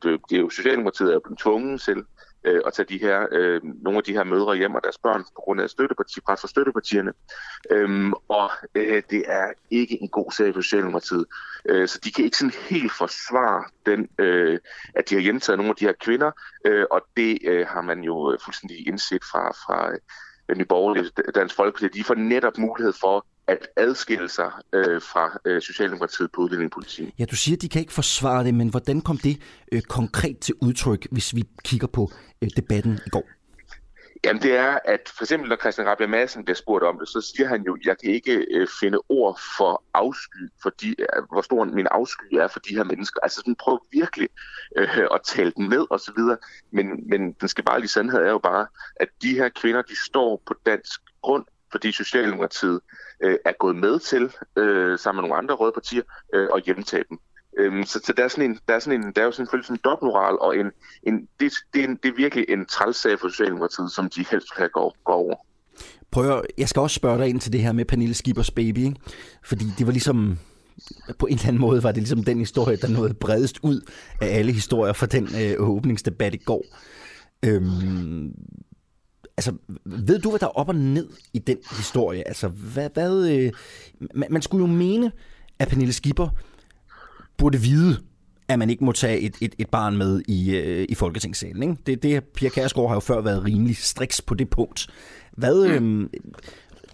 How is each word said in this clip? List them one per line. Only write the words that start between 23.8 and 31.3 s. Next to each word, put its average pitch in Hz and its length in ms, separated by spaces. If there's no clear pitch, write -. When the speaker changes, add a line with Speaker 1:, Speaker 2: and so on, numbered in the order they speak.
Speaker 1:
sig, 87 220
øh, 85 280
fra, - 440
øh, 87 160
Socialdemokratiet 90 680
på 90 100
udlændingepolitikken. 85 800
Speaker 2:
Ja, 120 60
du 117 100
siger, 156 220
de 170 120
kan 156 100
ikke 160 140
forsvare 127 500
det, 120 100
men 117 160
hvordan 139 320
kom 160 160
det, 143 200
øh, 117 100
konkret 110 580
til - 220
udtryk, 123 500
hvis 123 240